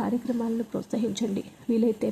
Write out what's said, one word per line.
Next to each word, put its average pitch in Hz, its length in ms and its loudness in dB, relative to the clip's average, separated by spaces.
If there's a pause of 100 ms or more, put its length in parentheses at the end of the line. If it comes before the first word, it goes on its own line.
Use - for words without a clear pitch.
కార్యక్రమాలను 233 680 0
ప్రోత్సహించండి. 208 720 -2 (260)
వీలైతే 226 420 2